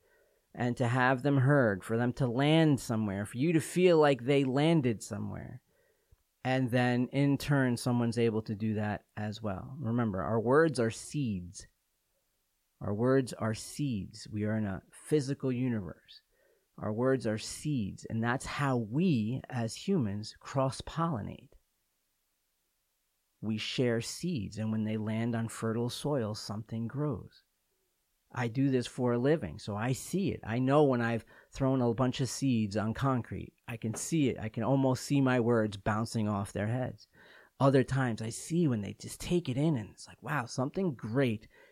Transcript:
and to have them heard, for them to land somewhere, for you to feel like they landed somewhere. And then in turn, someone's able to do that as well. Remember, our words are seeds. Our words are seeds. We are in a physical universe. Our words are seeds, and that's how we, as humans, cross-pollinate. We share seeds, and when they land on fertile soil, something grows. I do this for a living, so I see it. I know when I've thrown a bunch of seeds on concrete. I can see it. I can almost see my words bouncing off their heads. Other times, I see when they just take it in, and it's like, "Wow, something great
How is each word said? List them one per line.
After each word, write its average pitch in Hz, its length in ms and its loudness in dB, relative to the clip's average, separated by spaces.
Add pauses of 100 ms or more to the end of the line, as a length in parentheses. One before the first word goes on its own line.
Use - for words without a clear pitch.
(540)
and 120 220 -2
to 123 100 0
have 127 380 2
them 143 140 4
heard, 123 440 4
for 113 140 -4
them 123 160 0
to 131 160 -2
land 147 500 4
somewhere, 104 480 -2
for - 120 -12
you 160 160 2
to 160 80 4
feel 175 360 4
like 143 280 4
they 139 180 4
landed 135 580 2
somewhere. 104 600 -8 (840)
And 131 260 0
then 123 440 2
in 139 240 4
turn, 131 400 2
someone's 120 400 2
able 113 240 2
to 110 140 -6
do 110 180 -2
that 104 300 -2 (120)
as 107 260 -6
well. 110 380 -6
Remember, 113 420 0
our 107 200 0
words 139 360 4
are 113 140 2
seeds. 101 760 -6 (1120)
Our 101 120 -4
words 127 380 2
are 110 220 -2
seeds. 110 760 -6
We 104 140 -4
are 107 140 0
in 107 80 0
a 95 160 -6 (260)
physical 135 460 0
universe. 120 680 -4 (580)
Our - 140 -6
words 123 360 0
are 107 100 0
seeds, 110 720 -6
and 113 120 -2
that's 120 240 0
how 139 300 0
we, 123 640 0 (100)
as 117 260 -4
humans, 107 640 -2
cross-pollinate. 131 1080 -4 (1900)
We 107 180 -2
share 117 440 0
seeds, 151 560 -6
and 110 140 -2
when 110 120 0
they 110 140 -2
land 110 380 -2
on 113 120 -2
fertile 113 420 -2
soil, 120 460 -2
something 113 520 -6
grows. 127 560 -6 (880)
I 123 140 -2
do 135 220 0
this 127 180 2
for 123 260 0
a 120 60 2
living, 123 400 0
so 104 160 -6
I 117 160 -2
see 170 400 -2
it. - 140 -6
I 110 140 -4
know 139 240 4
when 127 180 4
I've 117 240 -2 (260)
thrown 131 300 0
a 120 120 2
bunch 127 280 0
of 123 80 -2
seeds 110 480 0
on 107 160 -2
concrete. 107 580 -2 (160)
I 120 100 -8
can 110 160 -4
see 151 360 2
it. - 100 -2
I 110 80 -6
can 110 160 -4
almost 131 400 2
see 143 160 2
my 127 220 4
words 110 340 2
bouncing 107 540 -2
off 98 240 -2
their 101 140 -2
heads. 127 400 -4 (520)
Other 135 240 6
times, 127 380 0
I 113 80 -4
see 160 380 0
when 113 140 2
they 101 180 -6
just - 200 -14
take 175 300 -2
it 123 80 -2
in, 151 180 2
and 104 160 -6
it's - 160 -20
like, - 140 -20
"Wow, 123 240 -4
something 151 480 -2
great 113 540 -2 (240)